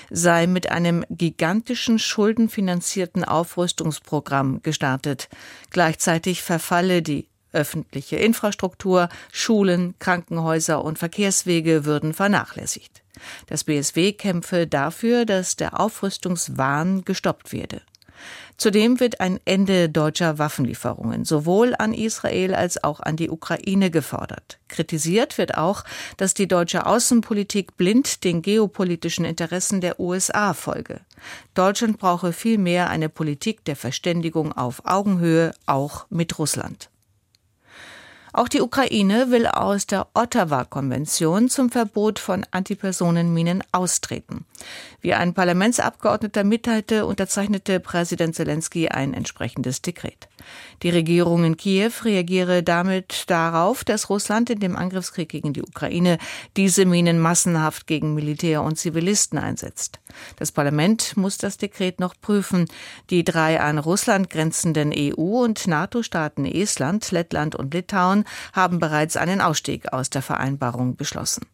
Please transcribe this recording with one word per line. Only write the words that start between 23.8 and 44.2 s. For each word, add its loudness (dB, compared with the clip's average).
gefordert. -6
Kritisiert -2
wird -2
auch, -2
dass 0
die 0
deutsche 0
Außenpolitik 2
blind 2
den 2
geopolitischen 0
Interessen -2
der -2
U -2
S -2
A 0
folge. -8
Deutschland 2
brauche 0
vielmehr 2
eine 0
Politik -4
der -4
Verständigung -2
auf -6
Augenhöhe, 4
auch -2
mit -2
Russland. -4
Auch 2
die 2
Ukraine 2
will 4
aus 0
der -2
Ottawa-Konvention 0
zum 2
Verbot 0
von -4
Antipersonenminen 0
austreten. -4